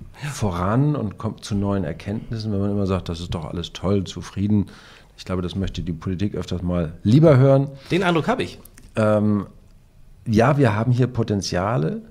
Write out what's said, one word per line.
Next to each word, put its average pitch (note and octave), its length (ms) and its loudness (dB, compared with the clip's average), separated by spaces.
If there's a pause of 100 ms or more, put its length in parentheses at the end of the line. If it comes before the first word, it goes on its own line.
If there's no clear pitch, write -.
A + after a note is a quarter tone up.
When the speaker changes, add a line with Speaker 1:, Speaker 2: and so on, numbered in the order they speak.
(220)
Speaker 1:
Ja. D3 80 -8
Speaker 2:
voran A2+ 680 0
und A2 220 -6
kommt - 260 -8
zu G#2+ 120 -4
neuen G2+ 280 0
Erkenntnissen, G#2+ 680 -6
wenn G2 80 -2
man G2+ 120 0
immer G2+ 160 0
sagt, F#2 220 -2
„Das E2+ 120 -6
ist F2 120 -6
doch E2 120 -6
alles F2 260 -8
toll, G2 320 -2
zufrieden.“ G2 640 -2 (500)
Ich - 80 -18
glaube, F#2 160 -4
das F2 140 -4
möchte F2+ 260 -4
die E2+ 120 -4
Politik F#2+ 420 -4
öfters F2+ 280 -6
mal F2 300 -2 (100)
lieber C#3 340 8
hören. C3+ 320 6 (220)
Speaker 1:
Den F3 100 0
Eindruck E3+ 260 2
habe B3+ 160 0
ich. - 160 -10 (360)
Speaker 2:
Ähm, G#2+ 500 2 (800)
ja, A#2 320 4
wir A#2 180 4
haben A2+ 160 0
hier A#2+ 160 2
Potenziale A2+ 1040 -2